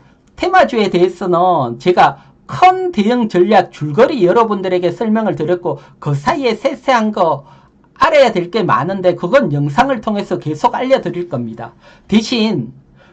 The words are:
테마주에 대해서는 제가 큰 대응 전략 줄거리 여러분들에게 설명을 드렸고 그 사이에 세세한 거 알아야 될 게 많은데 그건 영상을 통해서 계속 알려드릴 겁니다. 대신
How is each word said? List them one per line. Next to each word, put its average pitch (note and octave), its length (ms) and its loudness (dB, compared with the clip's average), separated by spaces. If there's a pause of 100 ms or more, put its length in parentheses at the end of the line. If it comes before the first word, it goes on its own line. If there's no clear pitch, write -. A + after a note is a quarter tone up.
(360)
테마주에 C4+ 540 0
대해서는 F3 880 0
제가 - 460 2 (200)
큰 F#4 480 2
대응 A3 380 0
전략 F#3 420 2
줄거리 G3 540 0
여러분들에게 F#3+ 640 0
설명을 G#3+ 460 -2
드렸고 D#3+ 420 -4 (200)
그 D3 160 -4
사이에 B3 400 -2
세세한 A#3+ 580 0
거 D#3+ 340 -2 (480)
알아야 C#4 380 2
될 F3 180 -4
게 A3 120 -2
많은데 F3 520 0
그건 F3+ 380 0
영상을 D3 500 0
통해서 G3+ 360 -4
계속 - 360 -4
알려드릴 F3 560 -2
겁니다. A#2 420 -10 (360)
대신 G#3+ 640 -2 (400)